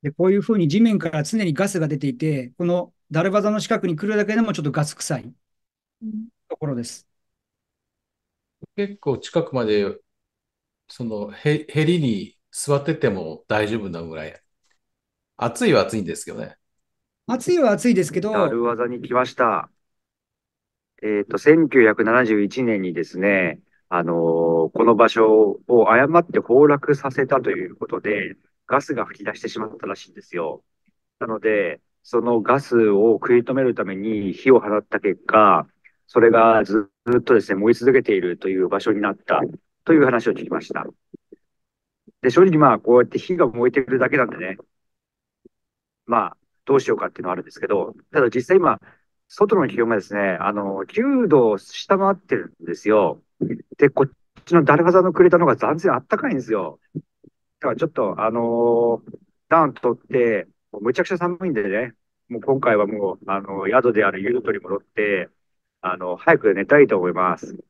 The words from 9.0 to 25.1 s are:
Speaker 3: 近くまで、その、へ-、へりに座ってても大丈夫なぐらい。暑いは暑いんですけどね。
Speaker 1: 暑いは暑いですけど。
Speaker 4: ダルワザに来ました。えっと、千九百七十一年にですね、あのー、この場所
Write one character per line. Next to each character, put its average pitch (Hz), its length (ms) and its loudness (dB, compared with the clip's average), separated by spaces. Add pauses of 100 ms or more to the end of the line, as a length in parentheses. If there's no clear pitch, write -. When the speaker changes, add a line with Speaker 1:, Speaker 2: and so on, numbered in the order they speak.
Speaker 3:
近 - 240 -4
く - 100 -8
ま 123 120 -2
で、 104 340 -2 (880)
そ - 180 -14
の、 104 280 -8
へ-、 151 360 -4
へ 151 160 -2
り 170 160 2
に 110 380 -4 (140)
座 - 240 -2
っ 139 80 -4
て 165 100 -4
て 127 160 0
も 82 380 -10
大 107 200 -2
丈 113 120 -6
夫 98 100 -10
な 82 120 -12
ぐ 82 120 -14
ら 78 140 -12
い。 80 120 -20 (960)
暑 117 300 -4
い 185 60 4
は 107 100 4
暑 110 140 -4
い 104 60 -4
ん - 20 -8
で 98 100 -8
す - 100 -14
け 87 80 -16
ど 104 60 -14
ね。 110 180 -16 (680)
Speaker 1:
暑 262 260 -4
い 349 60 2
は 247 140 4
暑 202 160 0
い 240 60 4
で 185 100 2
す - 80 -8
け 185 80 -4
ど。 208 120 -6
Speaker 4:
ダ 196 160 0
ル 117 140 -2
ワ 120 140 -2
ザ 120 100 -4
に 120 140 -8
来 - 120 -10
ま 123 140 0
し - 80 -14
た。 110 360 -2 (1300)
え 107 200 -2
っ - 20 -4
と、 - 140 -6
千 156 300 6
九 127 160 6
百 107 200 2
七 120 220 2
十 104 160 2
一 101 200 -4
年 110 200 -2
に 90 100 -6
で 82 100 -6
す - 160 -10
ね、 92 420 0 (280)
あ 87 160 -4
の 85 80 -4
ー、 85 40 -2 (540)
こ - 140 0
の 113 100 4
場 113 140 4
所 110 580 4